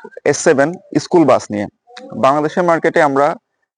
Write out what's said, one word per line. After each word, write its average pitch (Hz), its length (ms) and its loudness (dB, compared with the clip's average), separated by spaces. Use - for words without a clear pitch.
এস 143 140 0
সেভেন 151 340 2
স্কুল 165 260 2
বাস 117 260 2
নিয়ে। 101 160 -4
বাংলাদেশের 147 460 0
মার্কেটে 165 400 0
আমরা 147 340 0